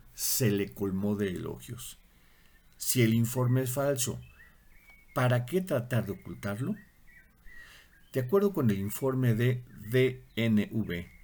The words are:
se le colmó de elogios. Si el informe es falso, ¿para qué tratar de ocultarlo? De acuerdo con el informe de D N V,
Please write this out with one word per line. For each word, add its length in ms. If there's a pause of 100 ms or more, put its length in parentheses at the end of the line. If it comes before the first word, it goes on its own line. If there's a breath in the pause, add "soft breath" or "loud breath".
(140)
se 380
le 220
colmó 420
de 140
elogios. 720 (760 soft breath)
Si 240
el 120
informe 500
es 80
falso, 480 (960 loud breath)
¿para 320
qué 140
tratar 440
de 60
ocultarlo? 640 (1400 loud breath)
De 60
acuerdo 340
con 160
el 80
informe 560
de 300 (260)
D 340 (120)
N 360
V, 400 (120)